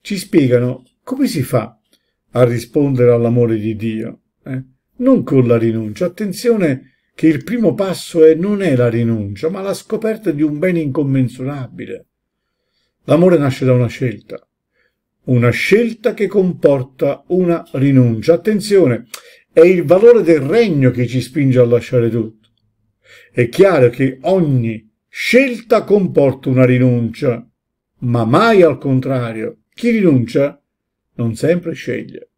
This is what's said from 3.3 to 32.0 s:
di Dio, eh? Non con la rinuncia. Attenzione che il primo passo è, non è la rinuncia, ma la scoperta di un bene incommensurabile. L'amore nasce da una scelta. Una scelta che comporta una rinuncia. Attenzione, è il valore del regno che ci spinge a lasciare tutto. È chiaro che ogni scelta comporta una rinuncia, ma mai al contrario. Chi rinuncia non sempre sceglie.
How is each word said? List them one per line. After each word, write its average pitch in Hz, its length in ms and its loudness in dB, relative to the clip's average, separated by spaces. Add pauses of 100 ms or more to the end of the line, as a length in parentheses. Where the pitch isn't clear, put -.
di 107 180 -6
Dio, 110 440 -8 (240)
eh? 131 200 -10 (340)
Non 247 260 2
con 131 220 2
la 117 120 2
rinuncia. 110 480 -4
Attenzione 185 800 -2 (280)
che - 140 -4
il 147 180 -2
primo 208 300 -2
passo 175 500 0
è, 160 100 8
non 196 280 -2
è 165 140 0
la 120 120 2
rinuncia, 113 600 -4
ma 190 100 -8
la 190 140 -4
scoperta 220 560 -6
di 147 100 -4
un 151 180 -2
bene 175 220 0
incommensurabile. 135 1300 -4 (1000)
L'amore 170 320 4
nasce 139 300 0
da 127 80 4
una 123 140 0
scelta. - 540 -10 (800)
Una 123 260 2
scelta 220 640 0
che 202 140 -4
comporta 143 1000 -4
una 175 360 -2 (100)
rinuncia. 131 600 0
Attenzione, 175 760 0 (460)
è - 80 4
il 175 240 6
valore 208 380 6
del 160 180 4
regno 151 520 2
che 120 140 -2
ci 123 140 -4
spinge 135 380 0
a 123 80 6
lasciare 117 420 0
tutto. 110 400 -6 (840)
È 120 200 -2
chiaro 170 400 4
che 131 320 -4
ogni 135 680 -2 (160)
scelta 240 760 0
comporta 156 640 0
una 131 160 4
rinuncia, 123 840 0 (520)
ma 117 260 -2
mai 190 380 2
al 147 160 0
contrario. 127 840 -6 (100)
Chi 233 160 -4
rinuncia 147 680 0 (580)
non 117 180 -4
sempre 165 400 -2
sceglie. - 640 -12